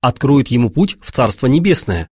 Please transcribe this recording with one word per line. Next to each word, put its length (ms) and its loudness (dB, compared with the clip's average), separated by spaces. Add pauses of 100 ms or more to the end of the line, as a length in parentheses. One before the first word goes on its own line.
откроет 480 2
ему 220 0
путь 300 -2
в 120 -18
Царство 340 -2
Небесное. 680 0